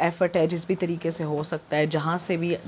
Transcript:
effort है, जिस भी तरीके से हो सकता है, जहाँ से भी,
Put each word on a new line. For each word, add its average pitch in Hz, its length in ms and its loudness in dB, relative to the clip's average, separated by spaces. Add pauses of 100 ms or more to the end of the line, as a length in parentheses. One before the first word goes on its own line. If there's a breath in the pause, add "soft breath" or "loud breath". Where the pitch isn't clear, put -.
effort 170 360 2
है, 165 100 6
जिस 170 220 -2
भी 190 60 2
तरीके 170 360 -2
से 165 140 -4
हो 151 180 -2
सकता 156 340 -4
है, 151 100 4
जहाँ 156 320 0
से 170 180 -2
भी, 170 200 0 (120)